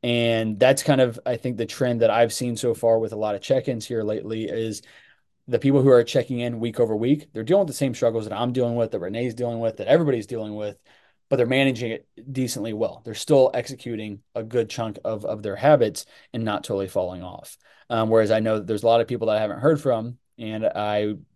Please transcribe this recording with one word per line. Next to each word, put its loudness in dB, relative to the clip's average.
And 2
that's 6
kind 4
of, 2
I -2
think, -6
the -2
trend -2
that 6
I've 4
seen -4
so 0
far 2
with -2
a -8
lot -2
of -6
check-ins 0
here -4
lately -4
is -6
the 0
people 4
who 6
are 8
checking -2
in -4
week -4
over 2
week, 0
they're -8
dealing 2
with -10
the -
same -2
struggles -2
that -8
I'm -2
dealing 0
with, -2
that -4
Renee's -6
dealing -4
with, -4
that -6
everybody's 2
dealing -8
with, -8
but 2
they're 2
managing 0
it -10
decently -4
well. -6
They're -12
still 4
executing -8
a -6
good -2
chunk -6
of, -6
of -6
their -6
habits 4
and -4
not -2
totally -4
falling -4
off. -16
Um, 0
whereas 6
I 4
know 0
that -6
there's -4
a 4
lot 6
of 0
people -4
that 0
I 0
haven't -4
heard 2
from, -2
and -6
I 0